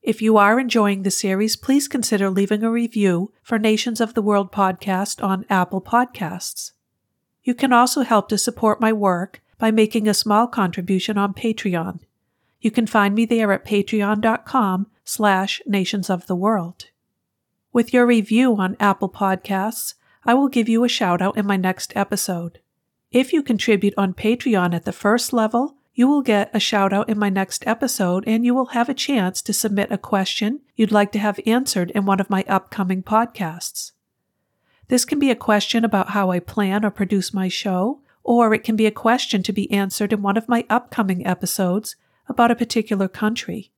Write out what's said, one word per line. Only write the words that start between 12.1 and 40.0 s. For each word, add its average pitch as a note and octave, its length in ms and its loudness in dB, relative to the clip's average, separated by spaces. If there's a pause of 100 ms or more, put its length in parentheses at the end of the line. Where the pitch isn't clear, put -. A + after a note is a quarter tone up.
You A3 100 0
can A3+ 160 0
find G3+ 260 2
me A3 120 2
there A3 260 2
at F#3+ 140 -2
patreon G#3 560 0
dot A3+ 240 0
com G3+ 420 0 (160)
slash G3 640 -2
nations G3 420 -2
of F3+ 160 -2
the F#3 100 -4
world. F3+ 500 -2 (880)
With A#3 200 2
your B3 140 4
review A#3 480 2
on F#3+ 240 -2
Apple G3 300 0
Podcasts, G3 840 -4 (300)
I A#3+ 80 4
will C4+ 160 4
give A3+ 180 0
you A3+ 160 2
a B3 60 2
shout F3+ 320 0
out G3 160 0
in G#3 80 -2
my G3+ 120 0
next F#3 380 -4
episode. G3 640 -6 (520)
If B3+ 220 2
you D#4 80 2
contribute G3+ 560 0
on F#3+ 160 0
Patreon G#3+ 600 0
at E3 100 -4
the - 80 -4
first A3 400 0
level, A#3 460 0 (160)
you B3 140 4
will C#4+ 140 4
get G#3 320 0
a G#3+ 60 2
shout G3 340 0
out G3+ 160 0
in G#3+ 80 0
my G#3 120 0
next F#3+ 360 -4
episode, F#3+ 640 -2
and A3+ 180 2
you A#3+ 80 4
will C4 140 0
have B3 220 -2
a C4+ 40 -4
chance G3+ 480 -2
to G#3+ 120 -6
submit G3+ 380 -2
a G3+ 60 -2
question G#3 640 -2 (160)
you'd G#3+ 160 2
like G#3 220 2
to G#3+ 60 -2
have G3+ 260 -2
answered A3 460 0
in G3 140 0
one G3 140 2
of G3 100 -2
my G3 180 0
upcoming F#3+ 540 -2
podcasts. G#3 880 -4 (960)
This B3+ 140 2
can D4+ 160 -4
be C#4 120 2
a A3+ 40 2
question A3 500 0
about G3+ 240 0
how G3 220 0
I F3+ 80 0
plan G3+ 460 -2
or G3+ 60 0
produce F#3+ 420 -2
my F#3+ 140 -2
show, F#3+ 540 -2 (220)
or A#3 300 4
it G#3+ 100 -2
can A3 120 -2
be A3 100 2
a G#3+ 60 2
question A3+ 520 0
to G#3 100 -4
be G3+ 180 -2
answered G3+ 420 -2